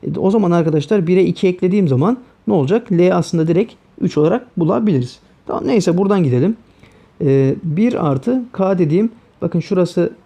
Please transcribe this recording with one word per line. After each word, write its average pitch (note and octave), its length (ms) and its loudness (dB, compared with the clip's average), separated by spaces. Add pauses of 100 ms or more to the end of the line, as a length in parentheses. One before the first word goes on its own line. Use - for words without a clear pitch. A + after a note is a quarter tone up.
E, D3+ 160 -6
o F#3+ 120 0
zaman G3+ 200 2
arkadaşlar E3 560 0
bire F#3 160 2
iki F3+ 240 0
eklediğim F#3 400 0
zaman D3+ 300 2 (300)
ne G#3 60 0
olacak? F#3+ 380 0
L F3+ 240 2
aslında E3 320 -2
direkt F3+ 260 0 (280)
üç - 160 -2
olarak F3+ 420 0
bulabiliriz. E3+ 600 0 (260)
Tamam, - 220 -6
neyse F#3 300 0
buradan G3 260 2
gidelim. C#3 340 0 (640)
E, C3+ 420 2
bir F#3+ 460 0
artı A#3 320 -2 (100)
K F#3+ 260 -2
dediğim, F3+ 340 0 (300)
bakın E3+ 180 -2
şurası F3+ 540 -2 (120)